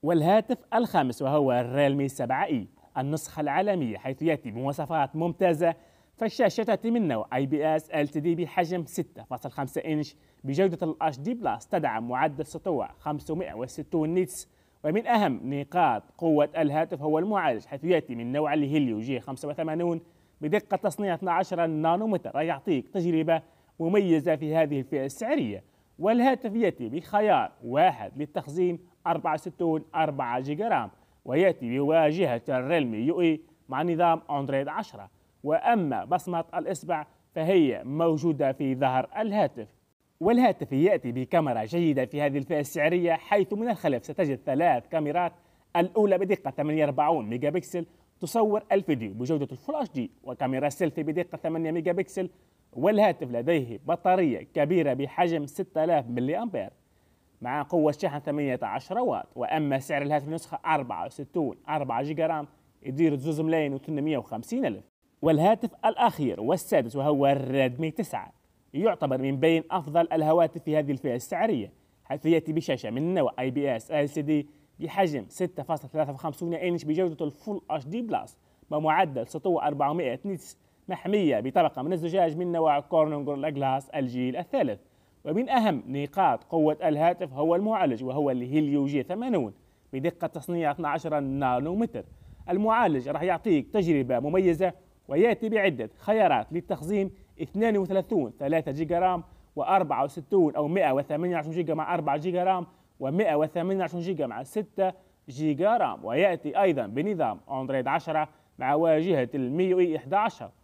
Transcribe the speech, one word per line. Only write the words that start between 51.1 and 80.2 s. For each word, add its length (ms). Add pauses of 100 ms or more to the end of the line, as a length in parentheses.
ثمانية 340
ميجا 200
بكسل، 380 (440)
والهاتف 580
لديه 540
بطارية 680
كبيرة 400
بحجم 520
ستة 380
آلاف 260
ملي 280
أمبير 320 (720)
مع 200
قوة 300
شحن 280
ثمانية 440
عشر 360
واط. 360
وأما 440
سعر 220
الهاتف 260
نسخة 380
أربعة 400
وستون، 500 (140)
أربعة 340
جيجا 240
رام، 200 (360)
يدير 320
زوز 260
ملايين 320
وثمانمية 440
وخمسين 480
ألف. 180 (380)
والهاتف 480 (160)
الأخير 560
والسادس 540
وهو 320
الريدمي 640
تسعة، 400 (420)
يعتبر 480
من 180
بين 320
أفضل 420
الهواتف 500
في 140
هذه 140
الفئة 240
السعرية، 560 (320)
حيث 220
يأتي 280
بشاشة 360
من 240
نوع 260
اي 120
بي 240
اس 160
ال 180
سي 120
دي 260 (320)
بحجم 500
ستة 340
فاصلة 260
ثلاثة 240
وخمسون 400
إنش 300
بجودة 420
الفول 440
اتش 180
دي 140
بلس، 360 (340)
ومعدل 560
سطوع 400
أربعمية 580